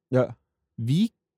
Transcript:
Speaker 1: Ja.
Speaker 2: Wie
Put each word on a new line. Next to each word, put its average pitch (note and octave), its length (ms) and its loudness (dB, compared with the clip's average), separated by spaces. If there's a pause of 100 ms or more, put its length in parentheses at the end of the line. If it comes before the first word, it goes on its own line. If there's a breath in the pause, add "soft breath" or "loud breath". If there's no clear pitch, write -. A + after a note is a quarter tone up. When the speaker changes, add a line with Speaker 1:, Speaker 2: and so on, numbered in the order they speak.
(100)
Speaker 1:
Ja. B2+ 260 0 (400)
Speaker 2:
Wie D3+ 360 0 (260)